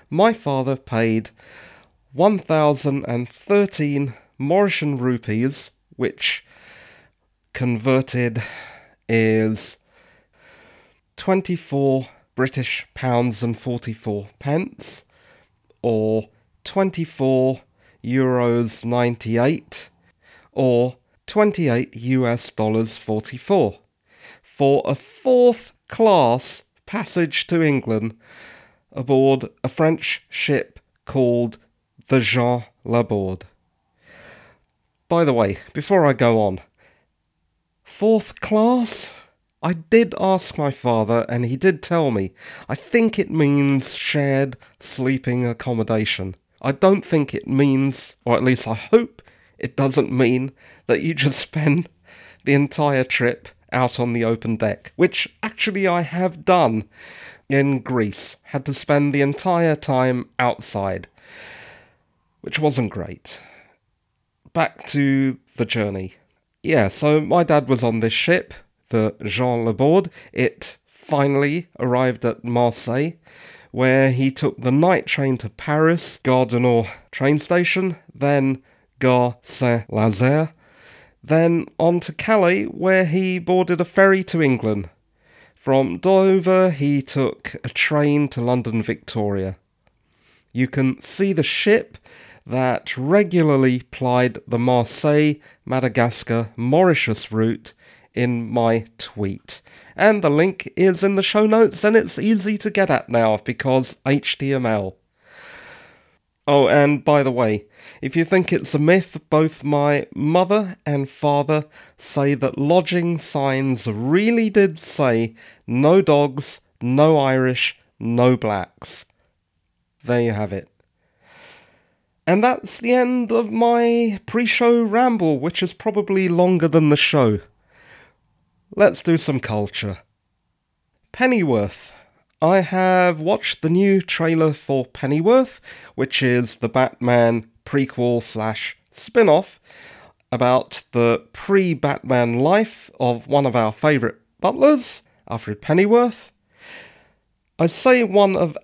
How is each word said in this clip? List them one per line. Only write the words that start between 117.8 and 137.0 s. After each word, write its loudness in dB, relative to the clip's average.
no 2
blacks." -6
There 0
you 0
have -4
it. -10
And 2
that's -2
the 0
end 0
of 0
my 2
pre-show 2
ramble, 0
which -4
is -4
probably -2
longer 2
than 4
the 4
show. 2
Let's 2
do 2
some -2
culture. -6
Pennyworth. 0
I 4
have 2
watched -2
the -2
new 4
trailer 0
for -4
Pennyworth, 0
which -2
is 0
the -4
Batman 2